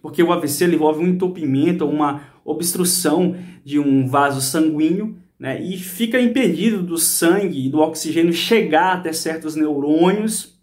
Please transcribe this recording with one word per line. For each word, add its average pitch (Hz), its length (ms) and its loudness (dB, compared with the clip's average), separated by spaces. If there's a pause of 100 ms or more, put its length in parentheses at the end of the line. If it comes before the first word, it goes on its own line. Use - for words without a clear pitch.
Porque 165 200 -2
o 170 100 4
A 175 80 0
V 151 80 -2
C 131 160 0
ele 170 120 2
envolve 156 280 2
um 180 40 2
entupimento, 175 760 0
uma 147 360 -2 (220)
obstrução 175 920 0 (280)
de 143 140 -2
um 135 280 2
vaso 139 340 0
sanguíneo, 160 760 0 (220)
né? 127 240 -8
E 185 140 -8
fica 226 440 -2
impedido 220 640 2
do 170 160 -4
sangue 170 680 0
e 135 40 0
do 151 80 0
oxigênio 165 540 0
chegar 180 640 2
até 175 180 -6
certos 160 420 -6
neurônios. 156 1080 0